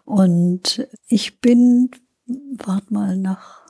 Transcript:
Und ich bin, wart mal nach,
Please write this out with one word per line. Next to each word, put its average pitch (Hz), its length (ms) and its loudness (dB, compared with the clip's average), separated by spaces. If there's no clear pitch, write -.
Und 180 840 0
ich - 340 -4
bin, 247 480 4
wart 196 340 -8
mal 202 240 -4
nach, 190 540 -8